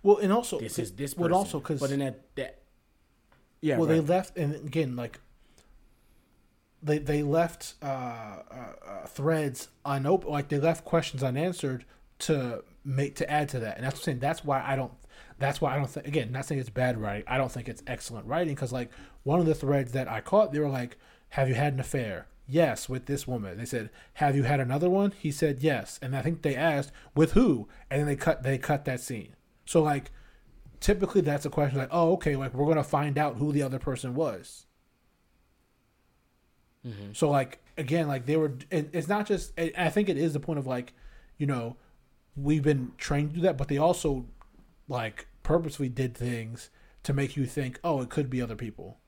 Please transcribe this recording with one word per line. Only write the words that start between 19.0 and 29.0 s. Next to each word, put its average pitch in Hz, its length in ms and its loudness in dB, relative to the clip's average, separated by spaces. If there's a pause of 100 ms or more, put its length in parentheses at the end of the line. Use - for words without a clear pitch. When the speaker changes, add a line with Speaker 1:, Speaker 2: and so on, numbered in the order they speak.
Speaker 1:
one 160 160 4
of 165 60 4
the 156 80 4
threads 139 380 0
that 131 140 -2
I 110 140 -4
caught, - 320 4
they 147 80 0
were 147 80 2
like, 123 280 -4 (340)
"Have 135 180 2
you 131 80 2
had 143 180 2
an 131 60 -2
affair?" 110 480 -4 (180)
"Yes, 135 420 2
with 127 180 -6
this 139 200 -4
woman." 104 320 -6
They 117 60 -6
said, 113 260 -6 (240)
"Have 143 220 2
you 139 80 4
had 135 160 2
another 139 280 2
one?" 196 220 4
He 151 220 -4
said, 143 300 0
"Yes." 139 380 0
And 127 160 -4
I 127 60 -2
think 165 200 -2
they 139 120 2
asked, 143 380 0 (240)
"With 151 160 6
who?" 165 360 6 (220)
And 139 100 0
then 147 60 0
they 143 100 0
cut, 147 280 0
they 135 140 2
cut 143 260 0
that 127 160 -4